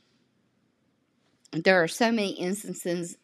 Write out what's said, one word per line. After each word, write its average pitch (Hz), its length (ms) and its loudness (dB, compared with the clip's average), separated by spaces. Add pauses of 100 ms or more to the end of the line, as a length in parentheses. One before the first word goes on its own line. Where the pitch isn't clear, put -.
(1500)
There 180 300 4
are 165 60 2
so 226 240 0
many 208 200 0
instances 180 920 -6